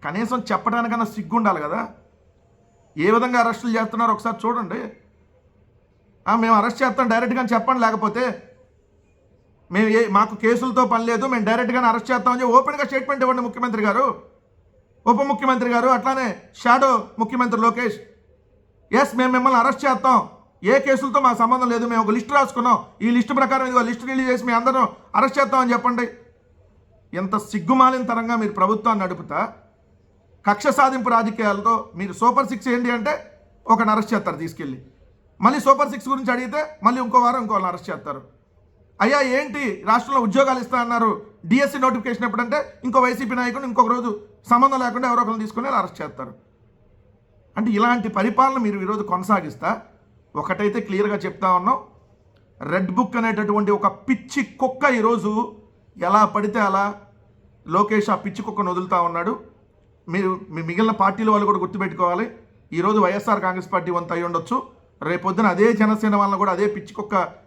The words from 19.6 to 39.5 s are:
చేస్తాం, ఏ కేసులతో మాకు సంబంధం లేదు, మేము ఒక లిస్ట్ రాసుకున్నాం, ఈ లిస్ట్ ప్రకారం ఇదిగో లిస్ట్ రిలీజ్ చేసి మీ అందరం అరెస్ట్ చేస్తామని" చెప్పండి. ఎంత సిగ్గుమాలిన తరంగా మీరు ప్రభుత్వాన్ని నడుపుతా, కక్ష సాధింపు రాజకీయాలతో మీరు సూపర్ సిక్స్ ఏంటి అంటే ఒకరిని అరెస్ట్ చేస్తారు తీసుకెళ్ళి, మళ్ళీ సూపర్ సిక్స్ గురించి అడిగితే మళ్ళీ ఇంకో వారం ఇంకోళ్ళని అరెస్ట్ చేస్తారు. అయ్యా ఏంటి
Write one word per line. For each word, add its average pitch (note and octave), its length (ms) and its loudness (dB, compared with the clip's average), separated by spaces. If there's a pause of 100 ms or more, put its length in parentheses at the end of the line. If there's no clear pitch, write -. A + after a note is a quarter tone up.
చేస్తాం, B3+ 440 2 (340)
ఏ A#3 160 4
కేసులతో C4+ 400 0
మాకు B3 180 4
సంబంధం A#3+ 320 2
లేదు, A#3 160 0
మేము A#3 180 0
ఒక G3+ 60 -2
లిస్ట్ A#3 220 -2
రాసుకున్నాం, B3+ 480 2 (220)
ఈ G#3+ 80 0
లిస్ట్ A#3+ 260 2
ప్రకారం C4 300 2
ఇదిగో B3 160 2
లిస్ట్ A#3 240 -4
రిలీజ్ C4 240 -2
చేసి B3 160 0
మీ B3 80 0
అందరం B3 340 2 (280)
అరెస్ట్ C4 240 2
చేస్తామని" B3+ 340 2
చెప్పండి. A#3+ 340 0 (1080)
ఎంత F#3+ 200 -4
సిగ్గుమాలిన B3+ 640 2
తరంగా A#3 340 -4
మీరు G#3+ 180 -2
ప్రభుత్వాన్ని G#3 520 0
నడుపుతా, F3 480 -6 (960)
కక్ష G#3 180 0
సాధింపు C4 420 2
రాజకీయాలతో A3 840 0
మీరు F#3 180 -8
సూపర్ A#3 340 2
సిక్స్ A#3 200 -6
ఏంటి A#3+ 240 0
అంటే A#3+ 480 -4 (280)
ఒకరిని A3 240 4
అరెస్ట్ G#3+ 220 0
చేస్తారు G3 220 -2
తీసుకెళ్ళి, D3+ 460 -10 (600)
మళ్ళీ C4 180 2
సూపర్ C#4 300 4
సిక్స్ C4 200 -8
గురించి C4 220 -4
అడిగితే B3+ 520 -6
మళ్ళీ A#3+ 180 4
ఇంకో A#3+ 180 2
వారం A#3+ 220 2
ఇంకోళ్ళని G3+ 260 -2
అరెస్ట్ F3 220 -8
చేస్తారు. D3 320 -10 (800)
అయ్యా C#4 200 4
ఏంటి C4 640 -4